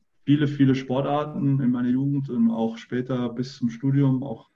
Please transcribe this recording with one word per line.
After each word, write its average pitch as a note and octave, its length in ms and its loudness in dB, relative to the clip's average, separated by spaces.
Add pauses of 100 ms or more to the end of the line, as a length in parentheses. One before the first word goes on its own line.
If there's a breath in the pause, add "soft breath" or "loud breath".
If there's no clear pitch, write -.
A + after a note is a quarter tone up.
(240)
viele, D3 240 4
viele C3+ 260 4
Sportarten C#3+ 840 -2
in B2 100 2
meiner B2 180 0
Jugend C#3 420 0
und A#2 200 2
auch A2+ 280 -2
später B2 500 -4
bis A#2+ 300 -8
zum A#2+ 120 -2
Studium C3+ 540 2
auch A2 320 -12